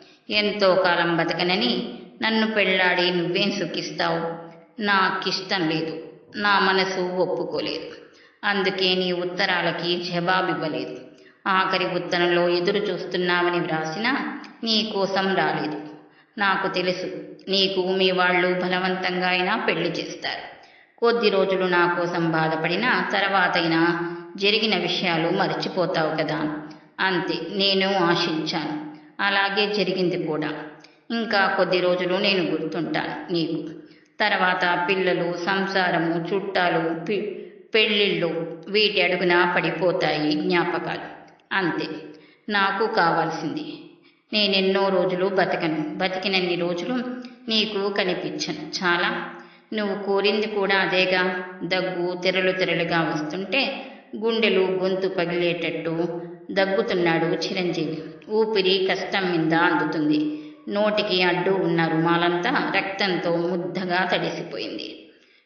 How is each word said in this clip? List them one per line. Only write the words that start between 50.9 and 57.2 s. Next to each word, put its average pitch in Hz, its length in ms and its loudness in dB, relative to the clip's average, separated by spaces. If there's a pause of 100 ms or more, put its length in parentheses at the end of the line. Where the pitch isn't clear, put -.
దగ్గు 180 600 -2
తెరలు 185 280 2
తెరలుగా 170 500 0
వస్తుంటే 156 600 -2 (560)
గుండెలు 214 460 2 (180)
గొంతు 190 260 0
పగిలేటట్టు 170 880 -2 (560)
దగ్గుతున్నాడు 185 720 2